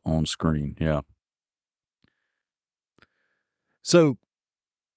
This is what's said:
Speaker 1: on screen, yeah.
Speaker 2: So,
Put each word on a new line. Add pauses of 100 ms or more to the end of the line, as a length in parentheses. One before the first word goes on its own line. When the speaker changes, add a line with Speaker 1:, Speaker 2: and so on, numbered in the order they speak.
Speaker 1:
on
screen,
yeah. (2750)
Speaker 2:
So, (800)